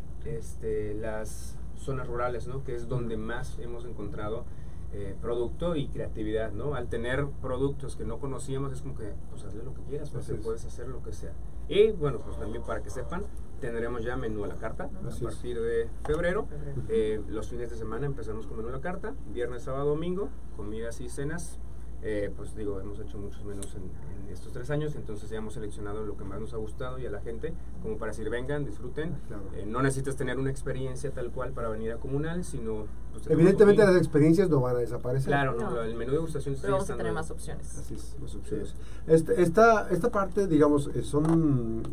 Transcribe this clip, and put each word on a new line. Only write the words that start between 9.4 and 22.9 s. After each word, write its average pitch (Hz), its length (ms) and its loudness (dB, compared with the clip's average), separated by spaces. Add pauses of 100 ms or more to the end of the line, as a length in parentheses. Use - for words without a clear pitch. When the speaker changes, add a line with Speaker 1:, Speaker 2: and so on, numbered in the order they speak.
Speaker 1:
hazle 107 180 -6
lo 131 120 -4
que - 80 -6
quieras, 147 280 -4
porque - 160 -4
Speaker 2:
Así - 80 -2
es. - 100 -2
Speaker 1:
puedes - 200 -2
hacer 123 240 -6
lo 131 140 -4
que - 100 -4
sea. - 200 -6 (360)
Y, 208 240 8
bueno, 143 320 0
pues, 95 140 -6
también 113 240 -4
para 110 200 -4
que - 60 -4
sepan, 170 340 -4 (380)
tendremos 117 420 -2
ya 123 140 -2
menú 107 280 -2
a - 20 -2
la 90 80 -4
carta - 320 -4
Speaker 3:
Ujú. - 200 -4
Speaker 1:
a - 40 -4
Speaker 2:
Así - 160 -2
es. 110 80 -4
Speaker 1:
partir 120 260 -4
de 113 280 0 (160)
febrero. 175 420 2
Speaker 3:
Febrero. 143 420 -4
Speaker 1:
Eh, 107 400 2
los 107 200 -4
fines 120 220 -4
de 113 60 -6
semana 113 300 -4
empezamos 113 400 -4
con - 100 -6
menú 113 140 -4
a - 20 -4
la 131 80 -4
carta, 180 340 -4 (180)
viernes, 120 320 -2
sábado, 135 260 0
domingo, 180 400 0 (260)
comidas 110 460 -4
y 123 80 -6
cenas. 160 480 -4 (420)
Eh, 101 360 -2
pues, 98 180 -6
digo, 101 260 -2
hemos 101 200 -6